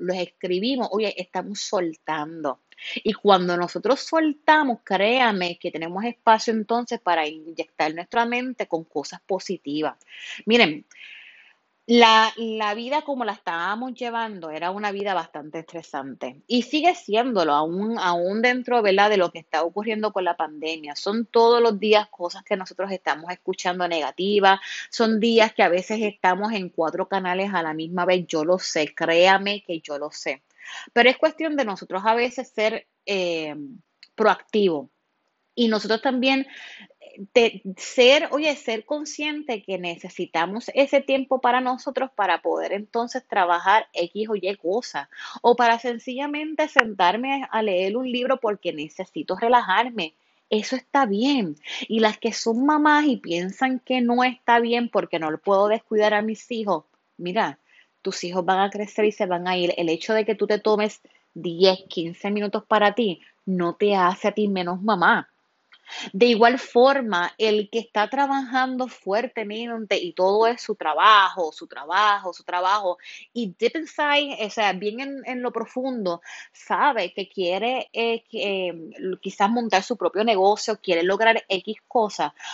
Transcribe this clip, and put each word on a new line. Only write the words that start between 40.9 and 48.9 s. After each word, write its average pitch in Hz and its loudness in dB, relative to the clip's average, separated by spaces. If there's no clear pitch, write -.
tiempo 269 0
para 247 2
nosotros 254 -4
para 180 0
poder 165 -2
entonces 233 -6
trabajar 185 4
X 202 -4
o 214 0
Y 196 -4
cosa, 175 -6
o 240 6
para 233 4
sencillamente 294 -4
sentarme 240 0
a 220 -2
leer 196 0
un 254 -6
libro 247 -2
porque 208 -4
necesito 156 -8